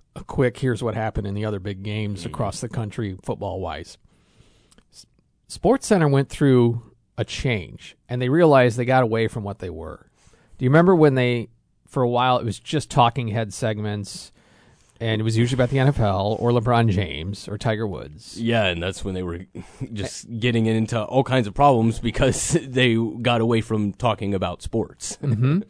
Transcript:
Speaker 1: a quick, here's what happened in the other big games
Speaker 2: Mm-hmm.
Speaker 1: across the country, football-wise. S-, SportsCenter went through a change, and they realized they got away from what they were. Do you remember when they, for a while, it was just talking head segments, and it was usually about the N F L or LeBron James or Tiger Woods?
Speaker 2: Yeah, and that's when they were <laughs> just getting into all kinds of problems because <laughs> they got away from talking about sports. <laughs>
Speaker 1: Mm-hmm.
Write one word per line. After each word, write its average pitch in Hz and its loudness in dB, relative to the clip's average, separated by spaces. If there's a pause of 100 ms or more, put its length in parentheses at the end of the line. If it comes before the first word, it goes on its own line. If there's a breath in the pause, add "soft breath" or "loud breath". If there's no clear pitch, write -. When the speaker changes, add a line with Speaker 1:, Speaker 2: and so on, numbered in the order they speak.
(160)
Speaker 1:
a - -16
quick, 123 -2
here's 127 -2
what 113 -4
happened 110 -4
in 98 -4
the 104 -4
other 104 -4
big 95 -10
games 104 -6
Speaker 2:
Mm-hmm. - -8
Speaker 1:
across 104 -6
the 120 -8
country, 107 -8
football-wise. 92 -8 (960 soft breath)
S-, - -20 (440)
SportsCenter 160 2
went 139 2
through 120 4 (340)
a 117 -2
change, - -6 (120)
and 123 -4
they 123 -2
realized 135 6
they 123 -2
got 127 4
away 113 2
from 110 -8
what 98 -8
they 92 -10
were. 80 -14 (480 soft breath)
Do 127 -2
you 127 4
remember 170 8
when 156 6
they, 123 0 (380)
for - -2
a 120 2
while, 123 2
it - -8
was 107 -4
just - -6
talking 120 2
head 107 -4
segments, 104 -6 (680 soft breath)
and 110 -2
it 110 -2
was 110 0
usually 120 2
about 123 2
the 135 0
N 143 4
F 143 2
L 101 0
or 120 2
LeBron 117 2
James 87 -4
or 104 -8
Tiger 110 -4
Woods? 78 -12
Speaker 2:
Yeah, 117 2
and 87 -2
that's 92 -6
when 98 -4
they 92 -6
were 87 -8 (200)
<laughs> - -12
just 110 -8
getting 113 2
into 110 0
all 127 0
kinds 123 0
of 101 -10
problems 117 4
because - 0
<laughs> 170 2
they 127 2
got 117 0
away 113 2
from 104 -2
talking 104 -2
about 90 -4
sports. - -8
<laughs> - -20
Speaker 1:
Mm-hmm. 135 0